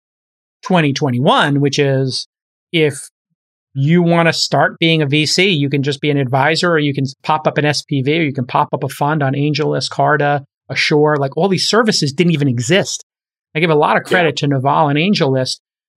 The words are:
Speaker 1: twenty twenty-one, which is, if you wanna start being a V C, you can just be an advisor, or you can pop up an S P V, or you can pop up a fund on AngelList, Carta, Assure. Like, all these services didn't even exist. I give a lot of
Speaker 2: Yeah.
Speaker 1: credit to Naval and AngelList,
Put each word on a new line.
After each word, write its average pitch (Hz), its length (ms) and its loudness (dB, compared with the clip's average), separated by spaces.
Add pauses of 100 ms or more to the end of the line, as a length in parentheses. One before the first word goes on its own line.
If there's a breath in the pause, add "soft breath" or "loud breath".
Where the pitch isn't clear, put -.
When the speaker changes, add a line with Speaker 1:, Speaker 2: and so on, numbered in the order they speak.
(640)
Speaker 1:
twenty 160 300 0
twenty-one, 143 680 0
which 143 180 0
is, 135 480 -2 (460)
if 151 360 -2 (640)
you 156 280 2
wanna 170 300 2
start 151 460 -2
being 165 240 2
a 147 40 0
V 151 200 0
C, 185 240 2
you 143 200 0
can 143 120 0
just 139 180 -4
be 151 100 0
an 143 60 0
advisor, 139 560 0
or 160 60 2
you 147 160 0
can 139 100 -2 (180)
pop 156 240 -2
up 147 120 0
an 147 60 0
S 147 180 -2
P 139 200 -2
V, 147 180 0
or - 20 0
you 143 100 -2
can 123 140 -6
pop 147 260 -2
up 139 120 -4
a 135 40 -6
fund 147 340 -2
on 135 120 0
AngelList, 147 560 -2
Carta, 143 540 0 (240)
Assure. 151 480 2
Like, 139 200 -4
all 175 120 2
these 190 200 -2
services 208 440 0
didn't 170 200 2
even 143 160 0
exist. 127 540 -2 (540)
I 156 40 -2
give 170 100 0
a 156 40 2
lot 170 220 2
of 180 100 0
Speaker 2:
Yeah. - 40 -14
Speaker 1:
credit 175 260 2
to 156 100 -2
Naval 143 420 0
and 143 100 0
AngelList, 151 600 0 (380)